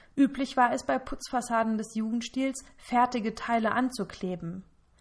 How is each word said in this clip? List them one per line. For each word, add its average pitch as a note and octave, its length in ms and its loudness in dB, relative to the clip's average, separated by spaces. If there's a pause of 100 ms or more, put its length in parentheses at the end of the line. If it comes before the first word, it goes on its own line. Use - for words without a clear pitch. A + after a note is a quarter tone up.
(140)
Üblich C4+ 440 2
war B3 160 6
es, B3+ 100 -4
bei C4 140 2
Putzfassaden A3+ 800 -2
des A3 160 -8
Jugendstils A#3 680 -2 (140)
fertige A#3+ 580 2
Teile A3+ 380 0
anzukleben. F#3 920 -4 (360)